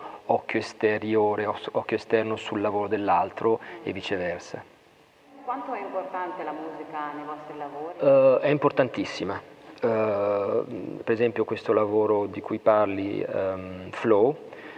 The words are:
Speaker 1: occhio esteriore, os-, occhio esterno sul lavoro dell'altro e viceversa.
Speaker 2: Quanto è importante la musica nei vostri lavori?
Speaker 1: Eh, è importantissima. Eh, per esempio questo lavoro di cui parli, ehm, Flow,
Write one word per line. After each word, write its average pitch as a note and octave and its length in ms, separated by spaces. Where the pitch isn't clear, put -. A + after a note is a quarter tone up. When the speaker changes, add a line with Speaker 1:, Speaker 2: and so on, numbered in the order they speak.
Speaker 1:
occhio - 340
esteriore, G#2+ 840
os-, - 260
occhio A2 260
esterno A2 380
sul G#2+ 260
lavoro G#2 260
dell'altro G2+ 720
e G#2 100
viceversa. F#2 720
Speaker 2:
Quanto C4 300
è G#3 80
importante F#3 600
la D3+ 100
musica D#3 600
nei D3 120
vostri D3+ 320
lavori? D3 420
Speaker 1:
Eh, C3+ 480
è - 20
importantissima. B2+ 920
Eh, G#3 840
per - 100
esempio A2 300
questo - 300
lavoro G#2 540
di F#2+ 120
cui A2 200
parli, G2+ 640
ehm, F#2 680
Flow, A2+ 480